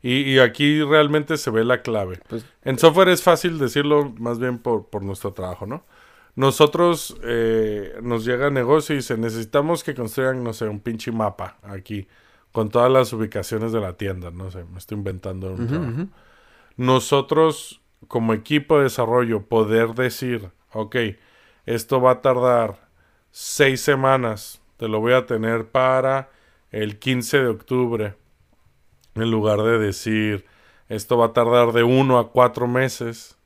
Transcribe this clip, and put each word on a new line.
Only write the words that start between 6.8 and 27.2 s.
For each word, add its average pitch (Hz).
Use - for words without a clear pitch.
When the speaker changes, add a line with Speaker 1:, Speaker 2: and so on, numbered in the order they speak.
Speaker 1:
eh, 113
nos 117
llega 127
negocio 139
y 143
dice, 123
"Necesitamos 117
que 143
construyan, 127
no 117
sé, 110
un 104
pinche 117
mapa 104
aquí, 101
con 110
todas 123
las 131
ubicaciones 110
de 113
la 95
tienda", 92
no 90
sé, 90
me 90
estoy 107
inventando 95
un 92
Speaker 2:
Ujú, 117
Speaker 1:
trabajo. 143
Speaker 2:
ujú. 156
Speaker 1:
Nosotros, 139
como 113
equipo 143
de 143
desarrollo, 117
poder 113
decir, 120
"Ok, 110
esto 120
va 127
a 127
tardar 123
seis 135
semanas, 135
te 113
lo 107
voy 117
a 127
tener 113
para 131
el 107
quince 127